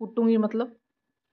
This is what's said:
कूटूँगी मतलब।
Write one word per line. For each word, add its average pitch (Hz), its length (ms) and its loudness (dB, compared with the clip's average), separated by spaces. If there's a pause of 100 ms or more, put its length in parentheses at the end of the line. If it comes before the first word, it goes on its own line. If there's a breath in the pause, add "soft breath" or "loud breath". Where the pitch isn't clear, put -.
कूटूँगी 226 380 0
मतलब। 220 380 -4 (560)